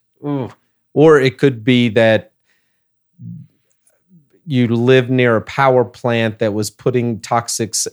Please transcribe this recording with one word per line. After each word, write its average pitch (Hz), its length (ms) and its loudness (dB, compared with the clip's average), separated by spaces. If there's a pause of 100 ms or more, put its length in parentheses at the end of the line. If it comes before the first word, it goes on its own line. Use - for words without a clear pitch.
(260)
Ooh. 139 240 -6 (440)
Or 151 280 6
it 131 160 -2
could 127 260 0
be 123 260 2
that 110 440 0 (2000)
you 127 220 -2
live 120 420 2
near 123 260 0
a 107 60 -2
power 127 440 0
plant 113 540 -4
that 110 140 -2
was 107 160 -6
putting 120 500 -4
toxics - 720 -6